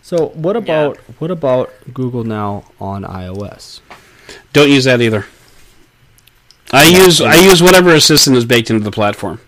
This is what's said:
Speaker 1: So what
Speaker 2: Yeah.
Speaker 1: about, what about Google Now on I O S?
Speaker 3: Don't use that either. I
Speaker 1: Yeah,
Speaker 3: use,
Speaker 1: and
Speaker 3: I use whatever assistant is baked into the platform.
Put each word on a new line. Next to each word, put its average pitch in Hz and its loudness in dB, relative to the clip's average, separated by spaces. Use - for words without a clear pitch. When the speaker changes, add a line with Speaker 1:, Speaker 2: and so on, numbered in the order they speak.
Speaker 1:
So 165 -6
what 160 -6
Speaker 2:
Yeah. 240 -4
Speaker 1:
about, 156 -2
what 160 -8
about 131 -4
Google 123 -8
Now 104 -8
on 98 -10
I 92 -14
O 92 -14
S? - -20
Speaker 3:
Don't 143 4
use 135 2
that 123 0
either. 110 -2
I 147 4
Speaker 1:
Yeah, 185 6
Speaker 3:
use, 170 2
Speaker 1:
and 123 -2
Speaker 3:
I 156 4
use 185 4
whatever 180 4
assistant 147 2
is 120 0
baked 117 -2
into 113 -2
the 104 -6
platform. 101 -6